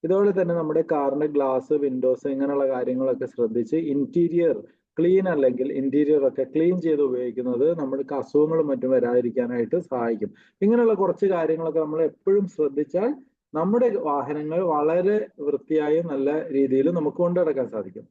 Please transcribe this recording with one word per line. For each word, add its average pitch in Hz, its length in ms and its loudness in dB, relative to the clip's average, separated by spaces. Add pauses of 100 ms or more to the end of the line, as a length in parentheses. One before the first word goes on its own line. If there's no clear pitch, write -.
ഇതുപോലെ 190 380 2
തന്നെ 170 120 0
നമ്മുടെ 160 380 0
കാറിന്റെ 143 340 2
ഗ്ലാസ്, 135 460 0
വിൻഡോസ് 127 560 0
ഇങ്ങനെയുള്ള 139 400 0
കാര്യങ്ങളൊക്കെ 127 580 -2
ശ്രദ്ധിച്ച് 117 500 -2
ഇന്റീരിയർ 156 840 0 (380)
ക്ലീൻ 185 280 4
അല്ലെങ്കിൽ 131 440 0
ഇന്റീരിയർ 139 560 2
ഒക്കെ 131 140 -2
ക്ലീൻ 170 380 0
ചെയ്ത് 156 220 0
ഉപയോഗിക്കുന്നത് 127 760 -2
നമ്മൾക്ക് 139 360 -6
അസുഖങ്ങളും 151 520 0
മറ്റും 131 240 -2
വരാതിരിക്കാനായിട്ട് 120 880 0
സഹായിക്കും. 117 840 -6
ഇങ്ങനെയുള്ള 226 320 4
കുറച്ച് 190 320 0
കാര്യങ്ങളൊക്കെ 160 540 0
നമ്മൾ 156 220 -2
എപ്പോഴും 196 460 0
ശ്രദ്ധിച്ചാൽ 151 680 -2 (400)
നമ്മുടെ 220 440 2
വാഹനങ്ങൾ 151 640 -4
വളരെ 180 680 0 (120)
വൃത്തിയായും 151 680 0
നല്ല 143 420 -2
രീതിയിൽ 135 420 2
നമുക്ക് 156 260 -2
കൊണ്ടുനടക്കാൻ 170 520 0
സാധിക്കും. 104 420 -10